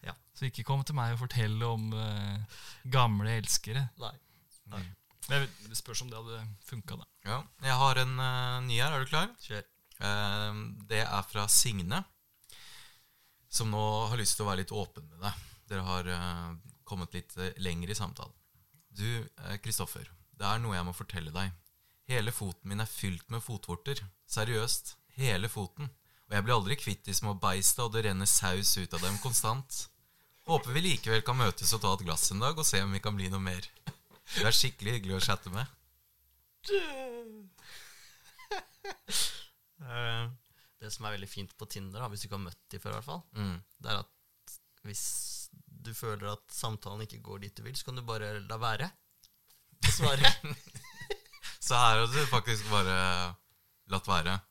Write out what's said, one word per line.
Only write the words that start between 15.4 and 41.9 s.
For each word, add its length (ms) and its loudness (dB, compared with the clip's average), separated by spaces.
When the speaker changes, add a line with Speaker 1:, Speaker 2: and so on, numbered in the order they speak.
Speaker 3:
Dere 140 -4
har, 240 -2
eh, 480 -4
kommet 300 -8
litt, 240 -10
eh, 200 -4
lenger 320 -4
i 40 -4
samtalen. 380 -6
Du, 360 -4
eh, 200 -8
Kristoffer, 480 -4
det 100 -2
er 120 4
noe 160 -2
jeg 100 0
må 100 -4
fortelle 380 -8
deg. 200 -2
Hele 220 0
foten 360 -6
min 140 -4
er 60 -2
fylt 440 -4
med 120 -6
fotvorter. 560 -6
Seriøst, 680 0
hele 320 2
foten. 400 -6
Og 40 -6
jeg 120 2
blir 100 6
aldri 220 2
kvitt 280 -4
de 100 -4
små 240 2
beista, 460 4
og 80 -2
det 120 0
renner 220 2
saus 500 4
ut 160 -4
av 80 -2
dem 180 0
konstant. 680 -2
Håper 260 2
vi 80 2
likevel 440 2
kan 120 2
møtes 360 4
og 80 2
ta 140 4
et 100 -4
glass 260 2
en 100 -2
dag 180 0
og 80 -2
se 160 4
om 100 0
vi 60 0
kan 180 -2
bli 140 -2
noe 100 -2
mer. 220 -4
Du 100 0
er 80 6
skikkelig 480 4
hyggelig 160 -2
å 80 2
chatte 280 0
med. 140 -4
Speaker 1:
<laughs> 840 -4
Eh, 440 -4
det 120 -12
som 120 -10
er 140 -4
veldig 100 -10
fint 300 -10
på 100 -12
Tinder, 320 -10